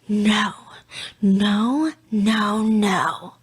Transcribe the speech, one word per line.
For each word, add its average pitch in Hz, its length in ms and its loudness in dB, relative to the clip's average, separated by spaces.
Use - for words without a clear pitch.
No, 208 460 0
no, 208 680 2
no, 214 520 0
no. 202 800 0